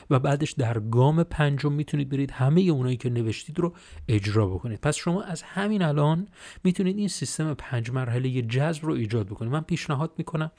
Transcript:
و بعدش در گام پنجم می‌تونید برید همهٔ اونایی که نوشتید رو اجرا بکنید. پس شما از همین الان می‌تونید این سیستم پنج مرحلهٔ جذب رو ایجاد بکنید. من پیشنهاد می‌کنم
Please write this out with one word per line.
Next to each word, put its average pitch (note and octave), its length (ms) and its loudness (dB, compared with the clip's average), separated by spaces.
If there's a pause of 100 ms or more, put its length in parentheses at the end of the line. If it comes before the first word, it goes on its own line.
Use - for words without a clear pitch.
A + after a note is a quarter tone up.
و C3 100 4
بعدش C#3 320 0
در A#2 280 0
گام B2+ 440 4
پنجم C#3+ 500 0
می‌تونید D3 360 -2
برید C3+ 220 -2
همهٔ D3 300 4
اونایی B2+ 360 2
که B2+ 120 -4
نوشتید A#2+ 500 -2
رو E3+ 140 0 (340)
اجرا G#2 400 2
بکنید. G2 320 -6
پس D3 160 0
شما F3+ 280 -2
از F3+ 180 -8
همین G3+ 400 -2
الان D3+ 460 2 (360)
می‌تونید F#3 340 2
این G#3 100 0
سیستم D#3 460 -2
پنج A#2+ 380 -4
مرحلهٔ B2+ 500 0
جذب D3 440 -2
رو D#3 80 0
ایجاد A2 340 0
بکنید. A2 240 -6
من D#3 100 0
پیشنهاد D#3+ 560 -2
می‌کنم D#3 420 -4